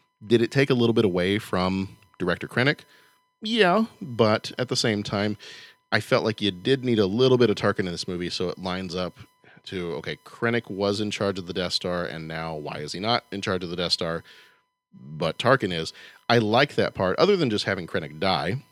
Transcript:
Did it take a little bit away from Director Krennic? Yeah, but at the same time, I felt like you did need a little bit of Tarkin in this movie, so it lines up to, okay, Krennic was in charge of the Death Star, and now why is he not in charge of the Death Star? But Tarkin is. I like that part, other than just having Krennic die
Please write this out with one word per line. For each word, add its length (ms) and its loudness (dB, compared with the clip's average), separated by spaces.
Did 140 6
it 100 0
take 180 2
a 40 2
little 200 4
bit 120 4
away 340 2
from 560 -2
Director 300 -2
Krennic? 320 0
Yeah, 440 4
but 560 2
at 100 -2
the 80 -4
same 280 0
time, 340 -2
I 120 0
felt 240 2
like 160 -2
you 100 2
did 320 0
need 160 2
a 60 6
little 320 4
bit 120 6
of 60 2
Tarkin 240 0
in 120 -2
this 160 -8
movie, 220 -4
so 200 -4
it 80 -6
lines 380 -6
up 200 -4
to, 280 -6
okay, 320 -8
Krennic 440 -2
was 300 0
in 100 -2
charge 300 -2
of 80 -10
the 60 -8
Death 200 -4
Star, 300 -4
and 240 -8
now 280 -6
why 240 -8
is 120 -8
he 80 -8
not 320 0
in 100 -8
charge 220 -2
of 60 -6
the 80 -8
Death 160 -2
Star? 300 -2
But 440 -6
Tarkin 340 2
is. 220 -4
I 120 4
like 360 2
that 180 2
part, 260 0
other 180 4
than 120 0
just 140 0
having 240 -2
Krennic 320 -6
die 520 0